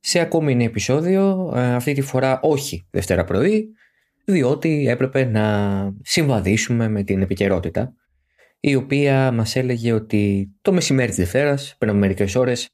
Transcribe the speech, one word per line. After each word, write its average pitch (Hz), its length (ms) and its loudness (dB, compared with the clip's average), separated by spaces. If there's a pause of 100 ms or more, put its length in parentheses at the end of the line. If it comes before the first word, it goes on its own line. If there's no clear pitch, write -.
σε - 180 0
ακόμη 160 340 2
ένα 120 120 2
επεισόδιο, 175 880 0
ε, 123 200 0
αυτή 123 180 -2
τη 139 80 -2
φορά 131 420 0
όχι 139 480 -2
Δευτέρα 90 340 0
πρωί, 202 480 0 (520)
διότι 147 640 0
έπρεπε 131 360 0
να 101 760 0
συμβαδίσουμε 113 880 0
με 104 140 -2
την 98 200 0
επικαιρότητα, 95 720 -2 (680)
η 143 140 0
οποία 135 580 2
μας 113 240 -2
έλεγε 123 360 0
ότι 104 580 0 (120)
το 202 100 2
μεσημέρι 139 360 0
της 98 80 -6
Δευτέρας, 139 640 -2
πριν 107 120 0
από 101 100 2
μερικές 98 340 0
ώρες 123 400 0